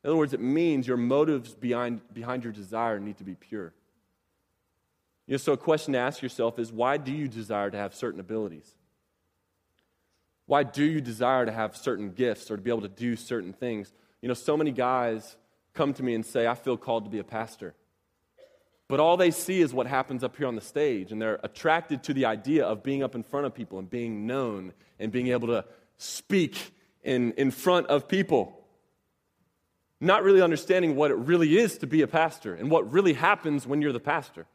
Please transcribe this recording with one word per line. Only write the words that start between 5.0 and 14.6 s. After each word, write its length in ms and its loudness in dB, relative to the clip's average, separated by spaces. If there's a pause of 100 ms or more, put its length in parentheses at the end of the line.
You 60 -2
know, 40 -2
so 140 0
a 60 2
question 360 0
to 60 2
ask 220 -4
yourself 380 -4
is, 120 -4
why 240 0
do 160 -6
you 160 -4
desire 420 -4
to 80 -8
have 160 -6
certain 280 -8
abilities? 520 -8 (1700)
Why 180 4
do 200 -2
you 180 2
desire 440 0
to 60 -2
have 240 -4
certain 360 -4
gifts 380 -2
or 60 -6
to 60 -10
be 80 -4
able 120 -2
to 80 -10
do 280 -4
certain 340 -8
things? 420 -8 (280)
You 80 -6
know, 40 -2
so 220 0
many 160 0